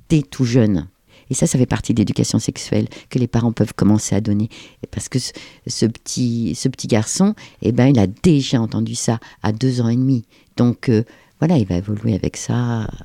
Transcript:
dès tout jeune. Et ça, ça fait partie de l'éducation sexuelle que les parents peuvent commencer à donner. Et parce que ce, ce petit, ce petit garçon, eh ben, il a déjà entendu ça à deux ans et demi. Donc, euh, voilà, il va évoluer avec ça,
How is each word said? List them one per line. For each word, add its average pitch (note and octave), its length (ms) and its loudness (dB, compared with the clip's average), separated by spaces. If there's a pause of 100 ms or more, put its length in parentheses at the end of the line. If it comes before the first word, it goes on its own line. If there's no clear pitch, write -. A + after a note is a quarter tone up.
dès D#3 120 4
tout - 220 -4
jeune. G#2+ 460 2 (420)
Et - 20 -2
ça, C3 140 0
ça - 100 0
fait B2+ 80 4
partie A2+ 300 -2
de - 20 4
l'éducation A2+ 400 2
sexuelle A2 500 -2 (220)
que - 80 -4
les B2 80 2
parents A#2 260 0
peuvent A2+ 220 -2
commencer G#2 400 2
à G2+ 80 2
donner. G#2+ 260 0 (360)
Et - 40 -14
parce - 220 -10
que - 80 -4
ce, - 140 -4 (340)
ce A#2 220 -2
petit, A#2 680 -4
ce - 160 -6
petit - 160 -8
garçon, F#3 480 0 (300)
eh G#2 80 2
ben, B2 160 4
il C#3 100 6
a G2 80 6
déjà C3+ 560 2
entendu A2+ 320 -2
ça A#2 260 -2 (220)
à G#2+ 100 0
deux B2 300 -2
ans A2+ 80 0
et A#2 60 2
demi. C3 280 0 (320)
Donc, A#2+ 320 0
euh, A2 140 4 (380)
voilà, D#3+ 180 2
il A2 80 2
va F#2+ 120 -2
évoluer G#2 360 -2
avec - 240 -2
ça, A#2 500 -2 (180)